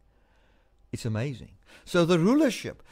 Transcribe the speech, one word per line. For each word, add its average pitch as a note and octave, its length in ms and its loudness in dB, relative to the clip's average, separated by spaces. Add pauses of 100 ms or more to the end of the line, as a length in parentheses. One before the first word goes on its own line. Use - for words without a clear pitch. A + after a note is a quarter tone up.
(920)
It's - 140 -10
amazing. A2+ 480 -6 (320)
So F3 180 2
the E3+ 160 2
rulership B3+ 720 0